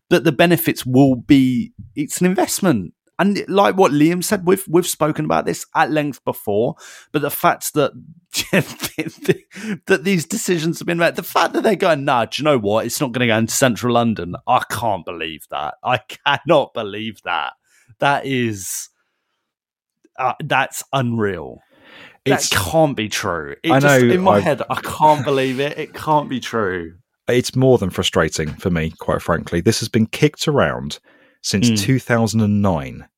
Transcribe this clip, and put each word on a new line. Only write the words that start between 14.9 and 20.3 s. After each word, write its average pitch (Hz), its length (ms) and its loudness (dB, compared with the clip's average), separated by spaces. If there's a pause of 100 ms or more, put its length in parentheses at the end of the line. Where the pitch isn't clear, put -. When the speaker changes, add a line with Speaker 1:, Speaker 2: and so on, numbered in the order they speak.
Speaker 1:
believe 82 460 -10
that. 71 240 -6 (100)
I 123 140 0
cannot - 760 0
believe 107 480 -8
that. 80 300 -4 (480)
That 139 260 0
is, 117 640 -6 (1300)
uh, 127 160 -2 (100)